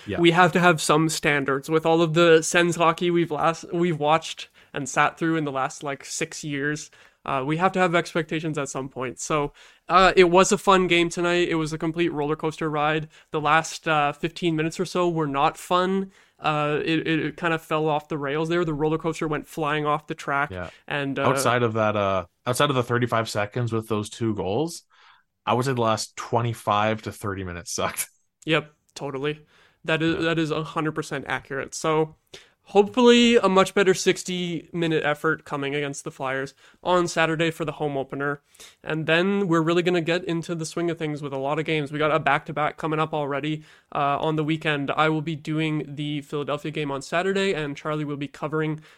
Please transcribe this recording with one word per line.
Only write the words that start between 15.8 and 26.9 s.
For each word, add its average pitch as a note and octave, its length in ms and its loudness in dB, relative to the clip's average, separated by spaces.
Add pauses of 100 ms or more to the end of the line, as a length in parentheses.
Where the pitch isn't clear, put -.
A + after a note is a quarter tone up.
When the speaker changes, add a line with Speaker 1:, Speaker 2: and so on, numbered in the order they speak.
Speaker 2:
Uh, D3+ 440 0
it, D#3+ 220 -2
it, D#3+ 200 0
it D3 120 -8
kind E3 160 -2
of D#3+ 80 -2
fell D#3 260 -2
off D3+ 200 -2
the D#3+ 100 -6
rails C#3+ 320 -4
there. F3 160 0
The D#3+ 80 -2
roller D#3 240 0
coaster D#3+ 300 -4
went D3 180 -4
flying D3+ 400 -2
off D3 220 -2
the D#3+ 80 -8
track. C#3+ 360 -2
Speaker 1:
Yeah. F2 180 -8 (180)
Speaker 2:
And, C#3 320 -4
uh, C#3 40 0
Speaker 1:
Outside B2+ 380 2
of A2+ 120 2
that, G#2+ 240 2
uh, G2 280 0 (220)
outside C#3+ 220 2
of C3+ 60 -2
the B2+ 80 2
thirty-five A#2+ 460 0
seconds A2+ 440 -4
with A2 140 -2
those G#2 220 -4
two A2+ 240 -4
goals, G2+ 500 -4 (600)
I G#2+ 80 2
would B2 120 0
say C3+ 80 -2
the A#2+ 80 -2
last A2+ 340 0
twenty-five A2 880 -2